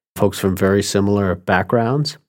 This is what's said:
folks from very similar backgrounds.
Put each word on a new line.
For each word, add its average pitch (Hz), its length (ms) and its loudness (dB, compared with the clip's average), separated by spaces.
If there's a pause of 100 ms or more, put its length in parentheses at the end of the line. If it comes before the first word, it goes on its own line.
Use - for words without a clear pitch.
(160)
folks 101 220 0
from 95 180 0
very 98 260 2
similar 101 520 0
backgrounds. 117 840 -2 (100)